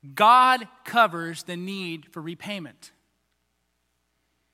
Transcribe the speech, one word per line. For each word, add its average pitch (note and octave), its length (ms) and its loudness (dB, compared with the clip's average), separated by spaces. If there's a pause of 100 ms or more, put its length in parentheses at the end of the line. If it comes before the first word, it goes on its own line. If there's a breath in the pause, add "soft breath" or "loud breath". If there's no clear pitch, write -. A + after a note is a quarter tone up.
(140)
God B3 520 4 (180)
covers E3+ 600 -2
the F3+ 120 -10
need F3 560 -10
for F3 80 -14
repayment. E3 720 -14 (1600)